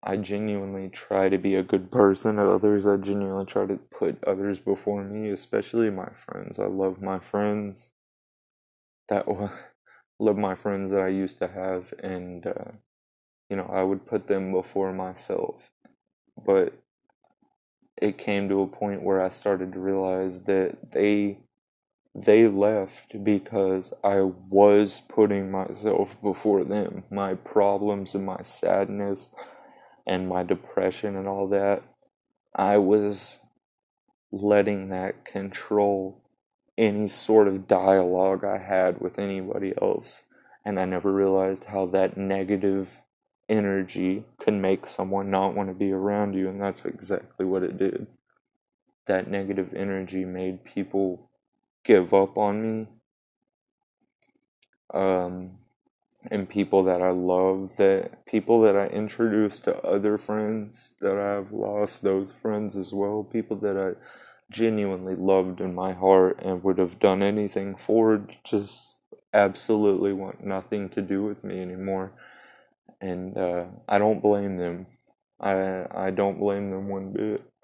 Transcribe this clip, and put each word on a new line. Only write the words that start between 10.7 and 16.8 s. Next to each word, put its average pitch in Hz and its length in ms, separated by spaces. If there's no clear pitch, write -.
that 98 100
I 92 80
used 95 300
to 92 80
have, 92 540
and, 90 460
uh, - 240
you 98 60
know, 95 160
I 95 120
would 95 240
put 104 200
them 95 240
before 95 400
myself. - 760
But 98 300